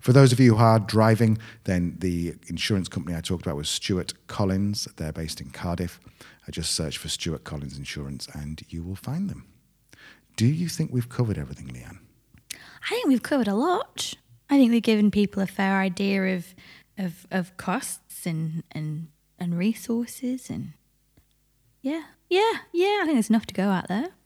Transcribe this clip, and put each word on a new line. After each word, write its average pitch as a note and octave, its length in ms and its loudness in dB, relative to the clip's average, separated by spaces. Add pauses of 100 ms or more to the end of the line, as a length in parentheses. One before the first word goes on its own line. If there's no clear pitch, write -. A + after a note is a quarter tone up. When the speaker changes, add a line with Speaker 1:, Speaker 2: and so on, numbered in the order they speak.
Speaker 1:
For B2 120 4
those C3+ 180 10
of A#2+ 80 2
you A#2+ 160 8
who A#2 80 6
are A2+ 160 8
driving, A2 580 4 (280)
then F2 340 0
the E2+ 340 -2 (140)
insurance F2 400 -2
company E2+ 280 -6
I D#2+ 60 -6
talked F2 240 -4
about D2+ 120 -4
was D2 120 -6
Stuart - 440 -4 (120)
Collins. G2+ 720 -2
They're D#2 160 -6
based D#2+ 280 -8
in C#2+ 120 -14
Cardiff. F2 480 -6 (480)
Uh, - 40 -12
just - 220 -4
search D#2 240 -4
for D#2+ 120 -10
Stuart - 340 -6
Collins C#2+ 340 -10
Insurance C#2 560 -10
and D2+ 360 -10
you E2+ 120 -8
will F#2 140 -8
find E3+ 340 -6
them. - 160 -12 (920)
Do A2 120 4
you E3 200 2
think D#3+ 240 -4
we've B2 180 -2
covered A2 280 -2
everything, C#2 300 -10
Leanne? B1 320 -14 (540)
Speaker 2:
I - 360 -14
think A#4 180 -2
we've B3+ 160 4
covered B3+ 240 0
a G3 80 2
lot. F4 580 -2 (360)
I C#4+ 80 6
think A#3+ 140 8
we've A#3 120 4
given G#3 280 4
people G3+ 320 2
a F#3 40 -2
fair G3 320 0
idea F#3+ 560 0
of, F3 200 -10 (420)
of, F3+ 340 -8
of F3+ 260 -4
costs - 680 -8
and, D#3+ 440 -4
and, D#3 360 -8 (320)
and F3 180 -4
resources A#3 920 -4
and - 240 -8 (1080)
yeah, D4+ 220 -4 (260)
yeah, G#4 220 4 (200)
yeah. G4 300 2
I E4+ 40 0
think D#4 100 2
there's A3 140 2
enough A3 180 4
to - 60 -14
go F#3 160 -2
out F#3+ 180 0
there. B3 220 -2 (160)